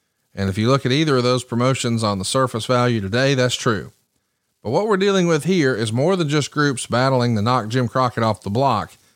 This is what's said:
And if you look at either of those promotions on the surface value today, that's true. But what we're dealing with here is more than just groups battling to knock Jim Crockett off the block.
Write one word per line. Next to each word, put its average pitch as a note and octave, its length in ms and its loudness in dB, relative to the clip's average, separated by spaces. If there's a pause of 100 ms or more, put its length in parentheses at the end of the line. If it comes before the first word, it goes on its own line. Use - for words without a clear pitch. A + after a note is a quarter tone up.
(340)
And G2 140 -2
if F#2+ 100 -4
you A2 100 2
look C3+ 160 2
at B2 60 0
either D3 260 0
of A#2+ 60 2
those B2 220 0
promotions A#2+ 580 -2
on G2+ 160 0
the F#2 60 -6
surface B2+ 420 -2
value B2 340 2
today, B2 340 0
that's B2+ 200 0
true. F#2+ 380 -2 (720)
But G#2 60 -6
what G3 180 0
we're G3+ 80 2
dealing F#3+ 320 2
with D#3 160 0
here D3+ 320 2
is A2 160 -2
more D#3 240 0
than E3 120 -2
just D3 220 -2
groups C#3+ 380 -2
battling B2 480 2
to G2+ 60 0
knock A#2 260 0
Jim B2 180 0
Crockett B2 380 0
off A2 180 0
the G2 80 -8
block. A2+ 440 0 (220)